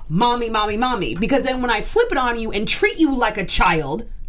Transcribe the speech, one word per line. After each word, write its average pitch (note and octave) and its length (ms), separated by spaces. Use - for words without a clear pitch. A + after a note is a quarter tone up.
"Mommy, A#3+ 400
Mommy, G#3+ 280
Mommy." A#3 360
Because A#3 300
then C4 180
when B3 80
I G#3+ 120
flip A#4 300
it G#3 60
on F#3 220
you A3 120
and G#3 160
treat - 300
you C#4 180
like A3+ 220
a F#3 80
child, D#3+ 580